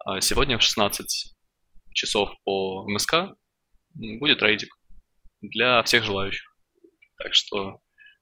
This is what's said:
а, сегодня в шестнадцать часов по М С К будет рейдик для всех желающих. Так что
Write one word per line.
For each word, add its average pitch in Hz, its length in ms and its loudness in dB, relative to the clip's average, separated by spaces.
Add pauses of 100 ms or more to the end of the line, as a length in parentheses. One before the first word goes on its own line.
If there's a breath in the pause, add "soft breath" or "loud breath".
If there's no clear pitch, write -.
а, 95 160 -4
сегодня 120 380 2
в - 40 0
шестнадцать - 720 0 (600)
часов - 360 0 (140)
по 95 420 -2
М 101 120 -4
С - 80 -2
К 180 280 0 (600)
будет 117 480 0
рейдик 107 260 2 (720)
для 113 440 2
всех 117 200 4
желающих. 98 500 -4 (640)
Так - 160 -8
что - 480 0 (420 soft breath)